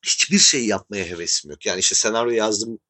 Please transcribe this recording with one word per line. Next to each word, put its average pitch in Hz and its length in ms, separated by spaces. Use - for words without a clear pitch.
Hiçbir - 360
şey 127 280
yapmaya 98 380
hevesim 85 460
yok. 73 160
Yani 95 140
işte - 140
senaryo 117 380
yazdım 110 460